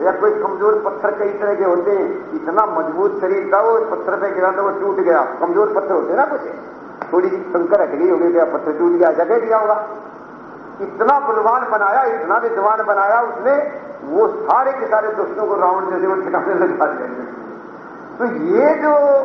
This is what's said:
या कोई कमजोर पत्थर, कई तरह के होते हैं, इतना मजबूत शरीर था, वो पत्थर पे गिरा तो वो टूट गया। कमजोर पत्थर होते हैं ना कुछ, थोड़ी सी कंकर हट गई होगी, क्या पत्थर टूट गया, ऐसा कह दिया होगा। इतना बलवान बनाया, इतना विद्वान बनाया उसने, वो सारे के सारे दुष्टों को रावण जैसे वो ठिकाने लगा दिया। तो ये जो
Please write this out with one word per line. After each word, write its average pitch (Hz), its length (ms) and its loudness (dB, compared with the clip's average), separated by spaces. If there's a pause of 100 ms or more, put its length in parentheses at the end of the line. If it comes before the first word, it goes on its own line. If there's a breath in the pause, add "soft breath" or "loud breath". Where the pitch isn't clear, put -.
या 185 100 2
कोई 208 200 2
कमजोर 208 540 0
पत्थर, 202 340 -2
कई 202 100 0
तरह 202 260 -2
के 196 80 -2
होते 175 280 2
हैं, - 400 -2
इतना 170 340 -2
मजबूत 165 560 -2
शरीर 185 320 -2
था, 202 80 4
वो 226 180 2
पत्थर 185 400 -4
पे 190 120 -4
गिरा 185 200 0
तो 196 120 -4
वो 196 60 0
टूट 196 260 -2
गया। 170 260 4
कमजोर 175 520 0
पत्थर - 180 -2
होते 165 180 0
हैं 185 80 0
ना 277 80 4
कुछ, 311 160 -4 (720)
थोड़ी 180 160 2
सी 185 80 -2
कंकर 180 440 0
हट 151 80 0
गई 160 200 2
होगी, 170 220 2
क्या 170 140 4
पत्थर 151 340 -4
टूट 175 120 4
गया, 170 180 4
ऐसा 160 140 2
कह 233 160 2
दिया 220 180 2
होगा। 214 300 0 (920)
इतना 233 380 2
बलवान 226 520 2
बनाया, 214 320 2
इतना 190 340 0
विद्वान 220 460 2
बनाया 208 380 2
उसने, 262 600 -2 (220)
वो 175 240 2
सारे 262 460 0
के 254 120 -6
सारे 214 260 0
दुष्टों 208 360 -4
को 196 80 0
रावण 185 360 0
जैसे 185 160 0
वो 190 80 2
ठिकाने 175 380 -2
लगा 170 320 2
दिया। 80 400 -6 (920)
तो 233 140 -2
ये 285 420 4
जो 302 160 2 (340)